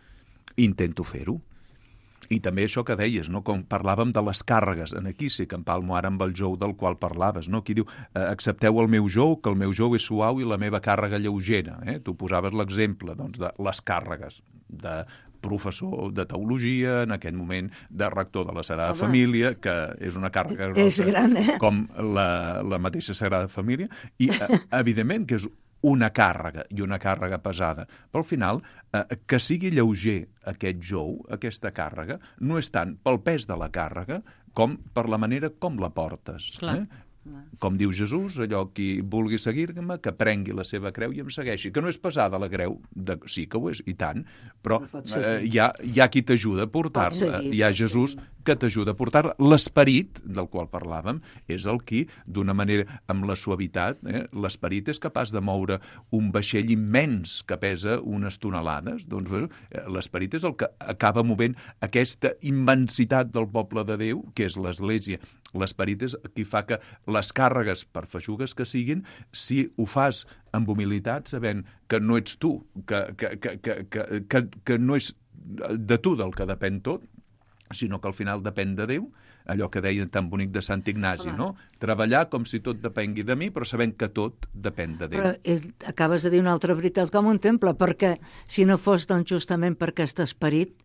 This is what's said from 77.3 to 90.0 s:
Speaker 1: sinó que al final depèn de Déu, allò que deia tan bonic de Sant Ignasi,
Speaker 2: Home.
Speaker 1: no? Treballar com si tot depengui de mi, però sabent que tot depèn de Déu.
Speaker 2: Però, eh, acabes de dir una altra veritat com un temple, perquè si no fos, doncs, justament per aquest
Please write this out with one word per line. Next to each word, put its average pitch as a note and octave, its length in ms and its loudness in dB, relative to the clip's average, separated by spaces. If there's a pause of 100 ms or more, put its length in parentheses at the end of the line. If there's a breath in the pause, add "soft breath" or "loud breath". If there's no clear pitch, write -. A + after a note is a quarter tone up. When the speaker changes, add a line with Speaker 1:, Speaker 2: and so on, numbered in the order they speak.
Speaker 1:
sinó G2 260 -4
que G2 120 -4
al F#2+ 40 -6
final G2+ 300 -4
depèn G2 320 -2
de G#2 100 -2
Déu, D3+ 200 -2 (400 soft breath)
allò G2 260 -2
que G2+ 80 -2
deia G2 320 0
tan F#2 160 -2
bonic G2 240 -2
de G2 80 -2
Sant G2 240 -2
Ignasi, F#2+ 460 -2
Speaker 2:
Home. F#2+ 80 -6
Speaker 1:
no? D#3+ 100 -2 (320 soft breath)
Treballar A2 480 2
com A#2+ 160 -2
si A#2 160 -6
tot A2 220 -6
depengui G#2 420 -4
de B2+ 120 0
mi, E3+ 120 -2
però C#3+ 160 -6
sabent A2+ 320 0
que G#2 160 -2
tot - 400 -4
depèn F2 480 -6
de D#2+ 80 -6
Déu. G3 140 -2
Speaker 2:
Però, F#3 100 4 (120)
eh, E3+ 180 0 (260)
acabes D#3+ 360 2
de F3 100 4
dir F3+ 100 8
una F3+ 80 4
altra F3 240 2
veritat F3 340 2
com G#3 160 4
un G#3+ 140 4
temple, G3+ 320 4
perquè F3+ 460 2 (280 loud breath)
si F#3+ 220 4
no F#3+ 80 8
fos, F#3 320 4
doncs, F3+ 240 2
justament F3 480 0
per E3 140 0
aquest D#3+ 260 -2